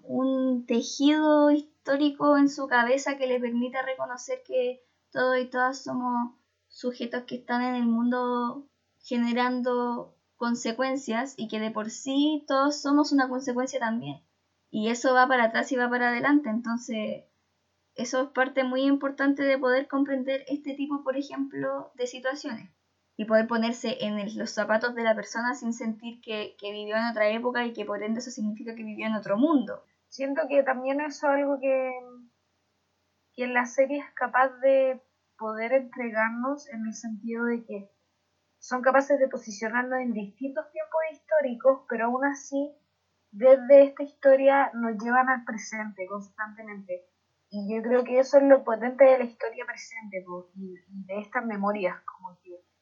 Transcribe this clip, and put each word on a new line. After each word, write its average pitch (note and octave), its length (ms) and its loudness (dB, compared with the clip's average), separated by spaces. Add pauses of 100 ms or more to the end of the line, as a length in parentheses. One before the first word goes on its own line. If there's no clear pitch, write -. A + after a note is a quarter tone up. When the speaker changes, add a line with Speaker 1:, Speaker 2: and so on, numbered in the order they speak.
Speaker 1:
un C4 640 0
tejido D4 840 4
histórico C#4+ 840 2
en C#4+ 120 8
su C#4 180 -6
cabeza C4 500 2
que C4 120 -2
le B3 100 0
permita B3 440 -2
reconocer B3+ 600 -8
que B3+ 380 -4 (300)
todos B3+ 260 0
y B3+ 80 -2
todas B3+ 380 -2
somos B3 480 -4 (340)
sujetos B3 580 -8
que B3 120 -10
están A#3+ 260 -4
en B3+ 140 -2
el A#3+ 100 0
mundo B3 800 -2 (360)
generando B3 1120 -2 (200)
consecuencias A#3+ 1000 -4
y A3 120 -10
que A3 120 -4
de A3 100 -4
por G#3+ 200 -6
sí C#4+ 580 0
todos C#4+ 320 2
somos D4 320 2
una C4 160 4
consecuencia C4 500 -4
también. A3+ 440 -4 (480)
Y G#3+ 180 -2
eso B3 260 2
va B3+ 140 6
para B3+ 160 4
atrás A3+ 280 0
y C4+ 40 0
va B3 120 0
para B3 200 0
adelante, C#4+ 400 2
entonces A3+ 760 -6 (720)
eso B3 280 -2
es C#4 80 -4
parte C4+ 340 0
muy B3+ 180 -2
importante C#4 600 2
de C4+ 160 4
poder C4 280 2
comprender C4+ 640 -2
este C#4+ 260 -6
tipo, C#4+ 300 -6
por C4 120 -2
ejemplo, C#4 800 -6
de B3 120 -6
situaciones. C4 640 -8 (460)
Y G#3+ 100 -6
poder A3 200 4
ponerse A#3 600 -2
en G#3 120 -4
el, G3+ 200 -8
los G#3 120 -8
zapatos A3 440 -2
de A#3 80 -6
la A3 120 2
persona A#3 400 -6
sin A#3 200 -6
sentir A#3 480 -10
que, G#3+ 360 -8
que G3+ 140 -10
vivió G#3 240 -6
en A3+ 140 -2
otra G#3+ 180 0
época A#3+ 380 -2
y A#3 80 -8
que G#3 100 -8
por G3+ 180 -6
ende A3 180 -4
eso B3 100 -10
significa G#3+ 440 -8
que A3+ 100 -12
vivió G#3+ 220 -8
en A3 80 -2
otro G3+ 220 -2
mundo. C4+ 460 2 (260)
Speaker 2:
Siento C#4 400 -4
que C#4 140 4
también C4 400 -2
eso D4+ 240 -6
es C#4+ 160 2
algo C#4 180 -2
que, C4 300 0 (1400)
que B3 120 -6
la B3 200 0
serie C4+ 320 2
es C#4+ 160 -12
capaz B3 340 2 (120)
de C4 420 4 (340)
poder A3 360 -6
entregarnos B3 1000 -2
en A3+ 160 -8
el G#3+ 80 -8
sentido A3+ 500 -8
de A#3 200 -2
que G3+ 260 -12 (680)
son B3+ 220 -6
capaces C4+ 380 4
de C4 100 4
posicionarnos A#3+ 720 -6
en B3 140 -2
distintos C4+ 580 -8
tiempos D#4+ 280 -4 (120)
históricos, C4+ 760 0
pero A3+ 180 -2
aún B3 180 0
así, C#4+ 480 -4 (580)
desde C4 540 8
esta C#4 180 -2
historia C4+ 720 4
nos A3+ 280 -4
llevan B3+ 260 4
al B3+ 160 0
presente G#3+ 640 -10
constantemente. G#3 960 -12 (460)
Y G#3 240 -6
yo A3+ 80 -4
creo B3 220 2
que B3 140 0
eso C4+ 200 6
es C#4 60 8
lo C4+ 200 8
potente A#3+ 400 2
de C4 140 10
la B3 60 -2
historia A#3+ 420 -8
presente, G#3+ 600 -14
po, F3+ 280 -12
y, F#3+ 200 -14 (140)
y G3 180 -14
de G3 140 -8
estas A#3 240 -6
memorias, G3+ 580 -4
como - 400 -18
que F3+ 80 -20 (320)